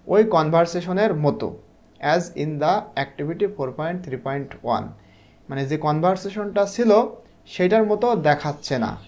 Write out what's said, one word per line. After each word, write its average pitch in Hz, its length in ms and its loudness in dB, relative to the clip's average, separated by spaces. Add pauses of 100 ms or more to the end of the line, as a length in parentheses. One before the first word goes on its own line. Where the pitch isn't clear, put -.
ওই 214 160 6
কনভারসেশনের 180 920 2
মতো, 147 440 0 (440)
as 160 200 2 (180)
in 151 100 -2 (100)
the 160 440 0
activity 156 420 -4
four 151 240 -4 (100)
point 175 260 -6
three 127 220 -8
point 135 500 -4
one, 101 100 -6 (600)
মানে 135 160 -4
যে 147 120 -2
কনভারসেশনটা 190 880 0
ছিল 220 260 2 (540)
সেটার 202 380 2
মতো 214 320 2
দেখাচ্ছে 147 640 0
না, 104 180 -4 (100)